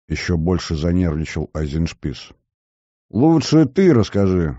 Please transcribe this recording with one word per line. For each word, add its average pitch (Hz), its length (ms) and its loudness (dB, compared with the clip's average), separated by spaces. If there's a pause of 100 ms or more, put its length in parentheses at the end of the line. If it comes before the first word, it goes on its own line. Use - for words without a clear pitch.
ещё 85 300 -4
больше 85 380 -2
занервничал 80 800 -2
Айзеншпис. 78 800 -6 (760)
«Лучше 156 560 2
ты 180 280 4
расскажи, 92 640 0